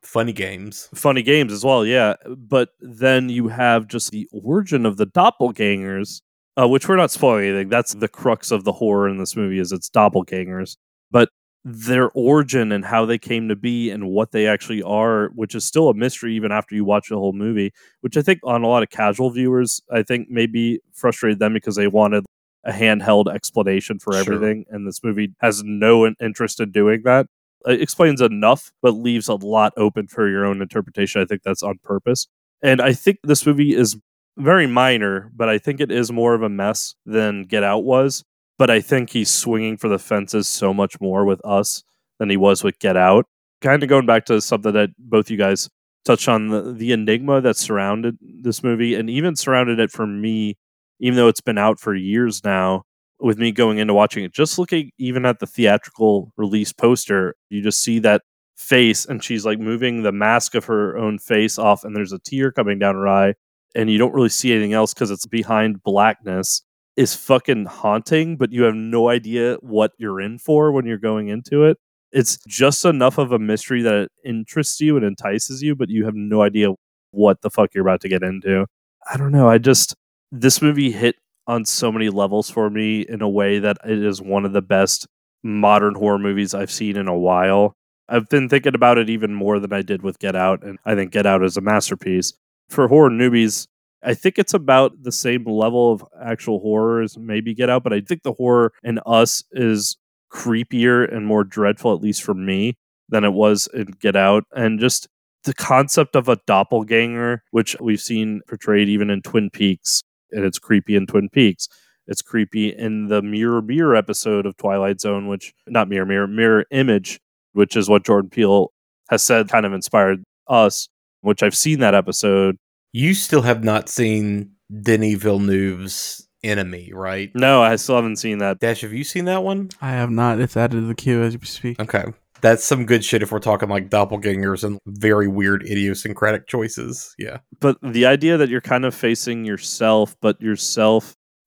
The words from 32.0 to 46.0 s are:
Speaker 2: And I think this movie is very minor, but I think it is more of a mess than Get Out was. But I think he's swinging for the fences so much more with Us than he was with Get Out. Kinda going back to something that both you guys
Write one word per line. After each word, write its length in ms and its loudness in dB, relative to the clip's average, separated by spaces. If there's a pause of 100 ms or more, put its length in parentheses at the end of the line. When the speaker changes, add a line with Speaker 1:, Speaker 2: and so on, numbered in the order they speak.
Speaker 2:
And 180 4
I 120 2
think 300 0
this 220 2
movie 300 2
is 220 2 (400)
very 280 4
minor, 720 0
but 140 -2
I 100 0
think 200 -6
it 120 -4
is 200 -2
more 220 2
of 80 0
a 80 -2
mess 460 -4 (100)
than 380 -2
Get 200 -2
Out 200 0
was. 400 0 (360)
But 100 4
I 100 4
think 300 0
he's 220 -2
swinging 460 -2
for 100 -6
the 100 0
fences 500 -4
so 240 -2
much 300 -4
more 240 0
with 180 0
Us 400 -2 (360)
than 100 -4
he 80 0
was 260 4
with 140 -2
Get 180 0
Out. 300 6 (360)
Kinda 260 2
going 180 4
back 200 2
to 140 2
something 340 -2
that 260 -2
both 320 0
you 60 -4
guys 300 0 (380)